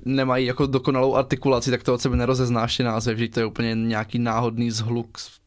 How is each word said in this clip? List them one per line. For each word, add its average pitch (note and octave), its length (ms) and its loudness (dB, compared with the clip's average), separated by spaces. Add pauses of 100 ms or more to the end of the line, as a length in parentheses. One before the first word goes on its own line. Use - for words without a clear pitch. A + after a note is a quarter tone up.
nemají C3 420 0
jako B2+ 200 0
dokonalou C3+ 480 2
artikulaci, C3 560 2
tak B2 120 0
to B2+ 120 2
od A#2+ 60 -4
sebe B2 160 0
nerozeznáš B2 600 0
ty C3 60 -2
názvy, A2+ 360 0
že A#2 100 0
to A#2+ 120 -2
je A2+ 60 0
úplně A2+ 280 -2
nějaký A2+ 440 -2
náhodný A#2 520 0
zhluk A#2 480 -4
z - 120 -10 (160)